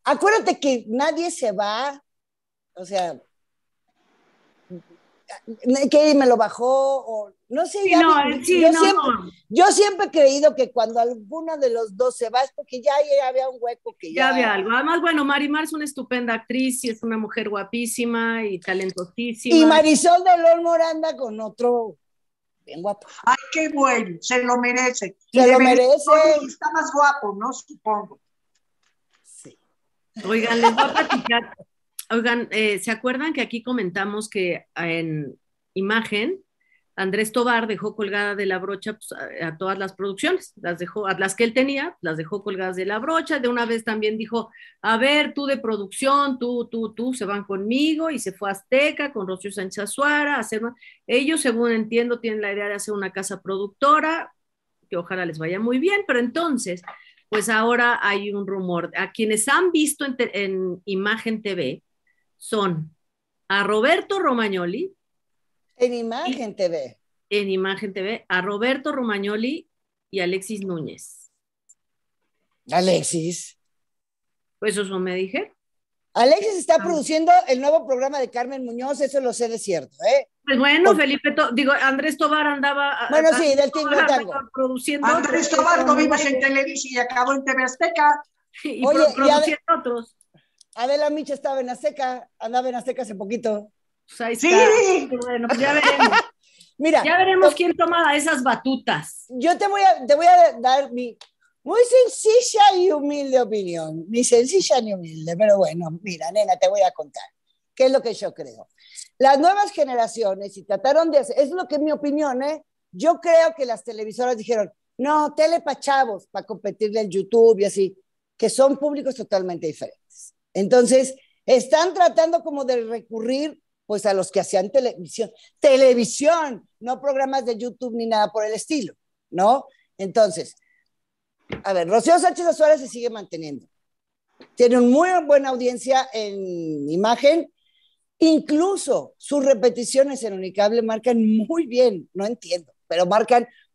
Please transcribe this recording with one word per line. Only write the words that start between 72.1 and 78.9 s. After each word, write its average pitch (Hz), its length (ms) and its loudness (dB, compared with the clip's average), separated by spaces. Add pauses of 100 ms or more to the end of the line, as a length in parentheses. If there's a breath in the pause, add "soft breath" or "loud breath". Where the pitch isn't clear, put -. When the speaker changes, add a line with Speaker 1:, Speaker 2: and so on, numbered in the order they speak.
Speaker 1:
Alexis. 170 840 -2 (1040)
Speaker 2:
Pues 202 180 -2
eso 196 220 -6
me 185 160 -6
dije. 190 380 -6 (600)
Speaker 1:
Alexis 359 420 2
está 330 200 2
Speaker 2:
Ah. 330 80 0
Speaker 1:
produciendo 320 480 0 (160)
el 262 140 0
nuevo 302 240 2
programa 269 340 -2
de 254 100 -4
Carmen 254 360 -8
Muñoz, 247 360 -8